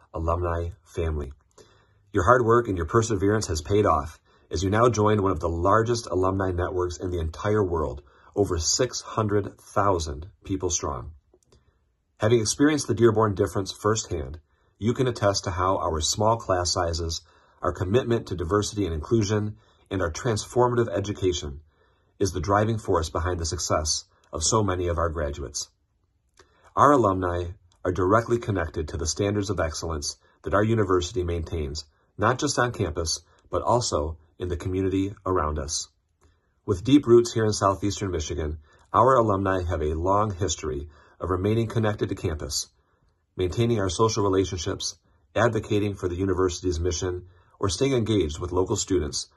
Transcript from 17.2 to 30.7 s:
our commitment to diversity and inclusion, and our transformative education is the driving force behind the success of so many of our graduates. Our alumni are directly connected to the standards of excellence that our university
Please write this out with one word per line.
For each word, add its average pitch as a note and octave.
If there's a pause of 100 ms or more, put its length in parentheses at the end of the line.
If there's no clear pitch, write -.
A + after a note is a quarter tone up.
our F2+
commitment A#2
to -
diversity G2+
and E2
inclusion, G#2 (340)
and F#2+
our E2+
transformative A#2+
education F2+ (580)
is F#2+
the F2+
driving G#2
force E2+
behind F2
the E2
success D#2+ (260)
of D#2+
so A2
many F2+
of E2+
our E2+
graduates. C#2+ (1040)
Our B2+
alumni F#2 (380)
are F2+
directly A2
connected E2+
to -
the D#2+
standards G2+
of F2+
excellence D#2+ (280)
that -
our G#2
university F#2